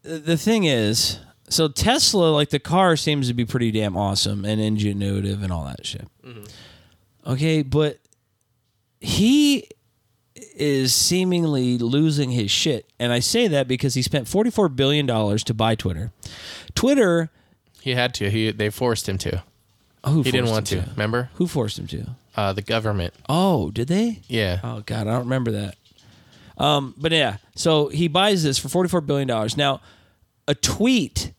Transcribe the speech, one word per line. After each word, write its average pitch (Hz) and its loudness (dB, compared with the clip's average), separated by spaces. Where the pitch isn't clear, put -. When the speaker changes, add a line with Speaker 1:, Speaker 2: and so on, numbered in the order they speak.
Speaker 1:
th-, 160 -10
the 165 2
thing 214 2
is, 117 2
so 160 2
Tesla, 202 2
like, 147 2
the 147 0
car 175 2
seems 143 0
to 120 -2
be 120 0
pretty 117 0
damn 107 0
awesome 101 -2
and 107 0
ingenuitive 101 0
and 92 -4
all 80 -4
that - -12
shit. - -10
Speaker 2:
Mm-hmm. 113 -18
Speaker 1:
Okay, 156 2
but 147 0
he 269 2
is 135 2
seemingly 165 2
losing 143 2
his 113 -2
shit. - -2
And 120 0
I 120 2
say 226 0
that 139 0
because 127 -2
he 131 0
spent 127 -2
forty-four 214 2
billion 135 0
dollars 110 0
to 117 -2
buy 113 2
Twitter. 92 -6
Twitter 190 4
Speaker 2:
He 131 -4
had 123 2
to. 98 0
He, 110 2
they 107 0
forced 117 -2
him 95 -2
to. - -4
Speaker 1:
Who 147 4
Speaker 2:
He 127 0
didn't 123 2
Speaker 1:
forced 113 2
Speaker 2:
want 107 0
Speaker 1:
him 90 -2
Speaker 2:
to, - -8
remember? 117 -2
Speaker 1:
Who 180 0
forced 117 -4
him 92 -10
to? - -10
Speaker 2:
Uh, 98 0
the 101 -4
government. 104 -2
Speaker 1:
Oh, 151 0
did 117 -4
they? 208 -2
Speaker 2:
Yeah. 98 -2
Speaker 1:
Oh, 117 -10
God, 113 -6
I 110 -2
don't 123 -2
remember 123 -2
that. 101 -6
Um, 143 0
but 156 -4
yeah, 127 0
so 151 2
he 165 0
buys 185 2
this 139 0
for 139 -6
forty-four 175 0
billion 139 -2
dollars. 110 -2
Now, 139 0
a 143 2
tweet - 0